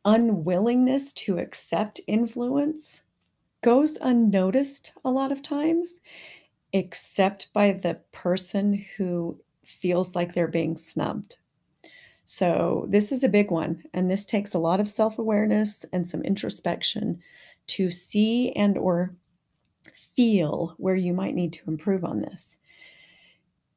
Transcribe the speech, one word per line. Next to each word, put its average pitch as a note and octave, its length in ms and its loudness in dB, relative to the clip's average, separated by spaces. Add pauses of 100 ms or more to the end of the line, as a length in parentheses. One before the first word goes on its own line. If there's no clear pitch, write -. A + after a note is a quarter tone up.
unwillingness A3+ 1080 2
to - 260 -4
accept - 680 -2
influence B3 960 -2 (580)
goes C#4 400 4
unnoticed A#3 920 2 (120)
a C4 60 -2
lot C4+ 220 -2
of C#4 100 -6
times, E4 580 -2 (720)
except F#3+ 800 2
by G#3 200 4
the F3+ 220 -4 (180)
person G3 720 -2 (120)
who F3 440 -4 (240)
feels F3+ 500 -2
like F3 180 -4
they're F3 140 0
being E3 300 -2
snubbed. - 600 -2 (880)
So - 640 0
this G#3 220 4
is C4 140 2
a B3+ 40 2
big G3+ 220 2
one, E3 340 -4 (100)
and F#3 160 0
this G3 160 0
takes G#3 280 0
a F#3 40 2
lot E3+ 220 2
of G#3 80 0
self-awareness G#3+ 1040 2
and F3+ 160 0
some - 140 -2
introspection F3 1000 -2 (480)
to F#3 220 -2
see A3 640 2
and G3+ 240 0
or F3+ 380 -2 (1000)
feel F#3 640 2
where F#3 200 0
you F3 180 0
might F#3+ 200 -4
need E3+ 200 -2
to - 160 -10
improve F3+ 340 -2
on - 160 -6
this. - 380 -12 (1200)